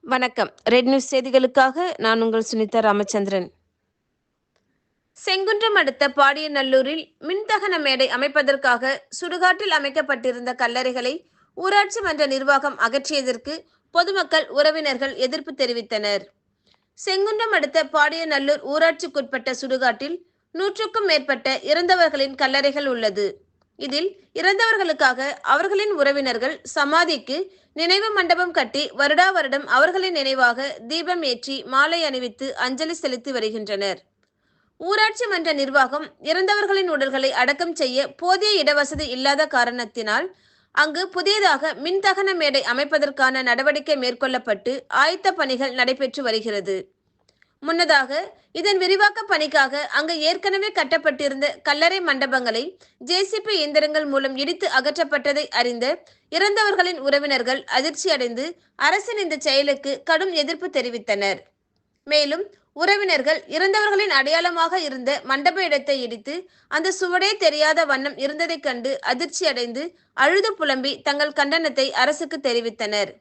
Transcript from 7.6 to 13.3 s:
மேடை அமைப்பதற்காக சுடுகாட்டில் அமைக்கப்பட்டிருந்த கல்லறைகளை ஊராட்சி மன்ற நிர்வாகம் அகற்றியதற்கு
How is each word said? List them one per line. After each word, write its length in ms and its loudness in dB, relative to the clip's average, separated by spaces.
மேடை 200 2
அமைப்பதற்காக 760 0
சுடுகாட்டில் 600 0
அமைக்கப்பட்டிருந்த 760 -2
கல்லறைகளை 520 -2
ஊராட்சி 420 2
மன்ற 280 0
நிர்வாகம் 520 0
அகற்றியதற்கு 680 -4